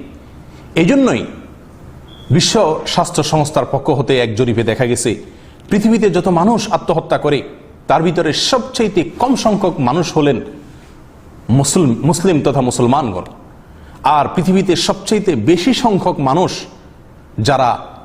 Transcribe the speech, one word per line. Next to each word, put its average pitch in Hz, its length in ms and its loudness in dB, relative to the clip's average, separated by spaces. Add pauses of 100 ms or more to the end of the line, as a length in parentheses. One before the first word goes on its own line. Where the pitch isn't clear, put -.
(760)
এই 165 100 2
জন্যই 240 400 2 (1040)
বিশ্ব 156 560 2
স্বাস্থ্য - 360 -2
সংস্থার 147 480 0
পক্ষ 135 180 -2
হতে 131 300 0
এক 113 160 -2
জরিপে 117 280 0
দেখা 117 220 0
গেছে, 117 380 -2 (460)
পৃথিবীতে 214 400 2
যত 175 180 0
মানুষ 190 440 2
আত্মহত্যা 160 460 -2
করে, 143 260 0 (440)
তার 151 160 2
ভিতরে 160 300 0
সবচাইতে 220 680 0 (160)
কম 247 160 2
সংখ্যক 190 440 0
মানুষ 147 380 0
হলেন 139 240 2 (1080)
মুসলিম, 139 540 2
মুসলিম 170 380 2
তথা 139 200 0
মুসলমানগণ। 120 600 0 (800)
আর 143 220 2 (100)
পৃথিবীতে 185 400 2
সবচাইতে 202 600 -2
বেশি 170 380 2
সংখ্যক 180 460 0
মানুষ 151 460 0 (760)
যারা 127 380 2 (280)